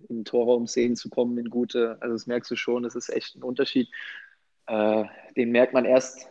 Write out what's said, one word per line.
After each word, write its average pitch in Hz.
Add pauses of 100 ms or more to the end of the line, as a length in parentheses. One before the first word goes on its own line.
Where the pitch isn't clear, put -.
in 113
Torraum 120
zehn 120
zu 110
kommen, 120
in 120
gute. 117
Also 117
das 107
merkst 120
du 120
schon, 120
das 117
ist 123
echt -
ein -
Unterschied. 127 (800)
Äh, 107 (300)
den 120
merkt 120
man 127
erst -